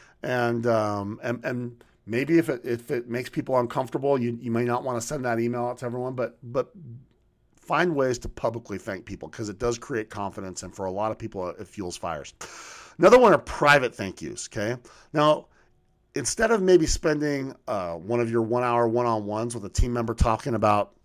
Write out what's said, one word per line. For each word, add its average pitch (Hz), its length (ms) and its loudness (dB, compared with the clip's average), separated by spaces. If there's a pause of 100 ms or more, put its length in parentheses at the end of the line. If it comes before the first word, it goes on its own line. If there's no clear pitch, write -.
(220)
and, 120 440 0
um, 104 560 0
and, 120 220 -6
and 123 400 -8 (220)
maybe 143 320 2
if 160 100 2
it, 131 160 -2
if 120 260 -4
it 120 180 -4
makes 120 200 -4
people 135 300 0
uncomfortable, 135 600 0
you, 120 220 -2
you 123 100 -6
may 117 140 2
not 120 200 0
wanna 123 180 -2
send 139 240 -6
that 117 120 0
email 120 280 0
out 123 120 -6
to 131 80 -8
everyone, 127 280 -6
but, 123 280 -4
but 123 280 -4 (880)
find 170 380 0
ways 131 240 2
to - 100 -10
publicly 113 480 -6
thank 95 300 -8
people, 82 220 -12
'cause 104 200 -8
it 95 100 -10
does 120 200 -2
create 117 320 -8
confidence, 95 540 -10
and 87 100 -14
for 98 100 -8
a 92 60 -4
lot 107 220 -4
of 110 60 -8
people, 101 300 -8
it 92 180 -12
fuels 87 300 -10
fires. 80 380 -8 (640)
Another 208 200 10
one 226 140 10
are 143 60 6
private 143 560 4
thank 95 260 -8
yous, 60 320 -10
okay? 110 240 -4 (360)
Now, 151 340 2 (680)
instead 220 360 0
of 226 100 4
maybe 180 260 2
spending, 147 680 -2 (140)
uh, 92 260 -4
one 98 260 -2
of 117 100 -2
your 113 120 2
one-hour 120 460 2
one-on-ones 113 640 -2
with 107 100 -10
a 98 40 -10
team 123 240 2
member 117 200 -2
talking 117 420 0
about 104 380 2 (120)